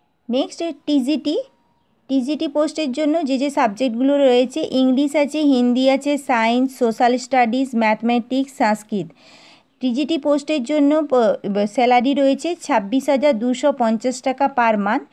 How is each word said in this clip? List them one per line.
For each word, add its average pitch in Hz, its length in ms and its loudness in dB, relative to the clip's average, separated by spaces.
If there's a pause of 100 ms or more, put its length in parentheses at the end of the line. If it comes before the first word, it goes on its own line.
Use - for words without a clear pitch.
(300)
নেক্সট, 302 320 -4 (240)
টিজিটি। 294 520 0 (680)
টিজিটি 269 400 -2
পোস্টের 302 440 -2
জন্য 302 320 0
যে 262 140 -2
যে 285 120 -2
সাবজেক্টগুলো 262 680 0
রয়েছে, 254 520 2
ইংলিশ 262 460 2
আছে, 294 220 0
হিন্দি 262 520 2
আছে, 277 280 0
সায়েন্স, 254 600 0
সোশ্যাল 247 400 0
স্টাডিজ, 247 580 0
ম্যাথমেটিক্স, 233 840 0
সংস্কৃত। 214 480 -2 (720)
টিজিটি 262 380 -2
পোস্টের 294 440 -2
জন্য 294 440 2
প-, 233 300 2 (140)
ব-, 202 160 -2
স্যালারি 247 480 2
রয়েছে 277 480 0
ছাব্বিশ 240 460 -2
হাজার 277 300 2
দুশো 247 340 0
পঞ্চাশ 247 500 -2
টাকা 269 340 -2
per 226 180 2 (120)
month। 247 260 -2